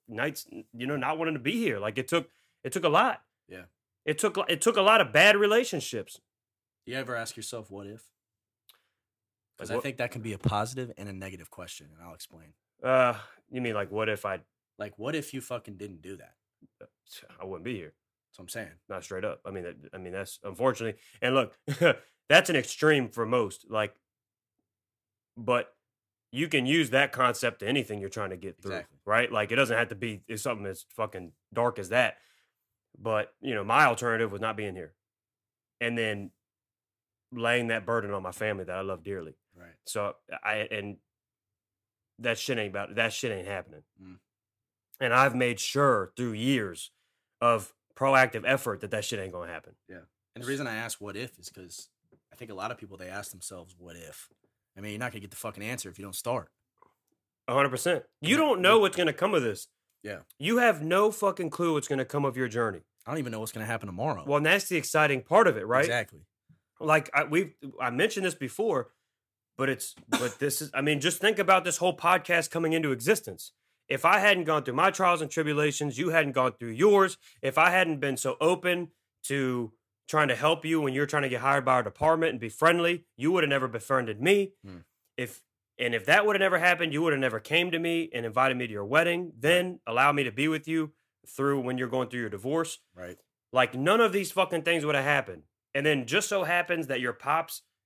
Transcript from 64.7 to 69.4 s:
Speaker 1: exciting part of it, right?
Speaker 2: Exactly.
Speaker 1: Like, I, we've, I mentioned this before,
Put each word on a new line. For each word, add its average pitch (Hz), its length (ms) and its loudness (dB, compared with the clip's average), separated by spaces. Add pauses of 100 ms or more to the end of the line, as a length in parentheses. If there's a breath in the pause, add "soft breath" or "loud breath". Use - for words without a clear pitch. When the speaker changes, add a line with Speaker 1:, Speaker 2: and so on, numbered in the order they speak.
Speaker 1:
exciting 147 460 2
part 202 240 6
of 127 100 4
it, 98 80 -6
right? 123 200 4
Speaker 2:
Exactly. 117 400 -4 (540)
Speaker 1:
Like, 151 340 2
I, 143 120 4
we've, 156 280 0 (260)
I - 100 -2
mentioned 190 360 0
this 175 100 -2
before, 143 560 -4 (640)